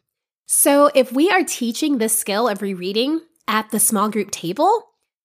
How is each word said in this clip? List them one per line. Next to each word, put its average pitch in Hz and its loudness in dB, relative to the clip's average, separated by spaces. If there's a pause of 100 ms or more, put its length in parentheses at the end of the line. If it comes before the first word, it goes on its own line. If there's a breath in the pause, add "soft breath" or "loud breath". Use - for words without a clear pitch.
(460)
So 285 4
if 254 2
we 302 2
are 370 2
teaching 254 -4
this 220 0
skill 214 -2
of 202 -2
rereading 202 -2 (280)
at 214 -2
the 214 -2
small 208 0
group 202 -4
table, 311 0 (420)